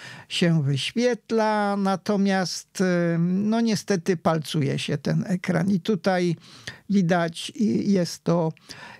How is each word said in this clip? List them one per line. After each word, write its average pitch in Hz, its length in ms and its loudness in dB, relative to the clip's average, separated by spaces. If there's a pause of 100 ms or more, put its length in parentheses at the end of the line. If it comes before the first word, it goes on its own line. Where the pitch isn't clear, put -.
(300)
się 165 340 2
wyświetla, 214 1120 0
natomiast, 196 1040 0
e, 175 380 2
no 202 420 0
niestety 196 560 0
palcuje 151 640 -2
się - 180 -2
ten 160 300 -2
ekran 185 440 0
i 190 80 2
tutaj 180 560 0 (540)
widać, 175 680 0
i 214 360 0
jest 180 320 0
to 165 280 0 (480)